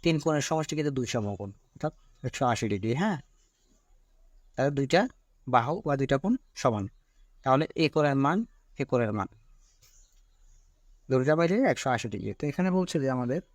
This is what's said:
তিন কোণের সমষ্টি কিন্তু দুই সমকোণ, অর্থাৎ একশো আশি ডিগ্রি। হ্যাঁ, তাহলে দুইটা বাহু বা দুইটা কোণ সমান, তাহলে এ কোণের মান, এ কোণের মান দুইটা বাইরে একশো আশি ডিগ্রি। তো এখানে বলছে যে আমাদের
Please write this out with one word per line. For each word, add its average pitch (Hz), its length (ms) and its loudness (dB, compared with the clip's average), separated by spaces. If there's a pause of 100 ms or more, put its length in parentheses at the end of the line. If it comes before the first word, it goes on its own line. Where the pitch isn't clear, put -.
তিন 165 200 2
কোণের 151 260 0
সমষ্টি 160 280 -2
কিন্তু 147 200 -2
দুই 123 160 -4
সমকোণ, 101 360 -4 (240)
অর্থাৎ - 200 -6 (340)
একশো - 160 -4 (100)
আশি 113 200 -2
ডিগ্রি। 104 180 -2 (100)
হ্যাঁ, 196 160 0 (1400)
তাহলে 135 220 2
দুইটা 139 240 2 (540)
বাহু 123 200 2 (120)
বা 143 140 0
দুইটা 139 220 2
কোণ 208 100 2 (280)
সমান, 110 220 2 (600)
তাহলে 135 220 4 (180)
এ - 100 4
কোণের 147 320 2
মান, 160 120 2 (440)
এ - 80 0
কোণের 120 280 2
মান 95 100 -4 (1800)
দুইটা 131 300 2
বাইরে 170 160 2 (160)
একশো - 240 -2
আশি 117 180 -4
ডিগ্রি। 110 260 -6
তো - 120 -6
এখানে 180 260 -2
বলছে 185 260 -2
যে 135 120 0
আমাদের 127 260 -2 (140)